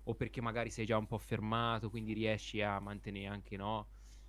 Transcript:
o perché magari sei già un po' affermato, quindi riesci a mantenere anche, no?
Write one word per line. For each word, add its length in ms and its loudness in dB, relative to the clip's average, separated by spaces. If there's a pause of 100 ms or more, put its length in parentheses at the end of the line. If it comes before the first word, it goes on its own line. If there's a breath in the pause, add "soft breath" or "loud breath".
o 120 -2
perché 260 -2
magari 280 0
sei 160 -2
già 120 6
un 100 2
po' 80 0
affermato, 760 2
quindi 240 -2
riesci 480 2
a 180 4
mantenere 480 -6
anche, 300 -6
no? 300 -2 (420 soft breath)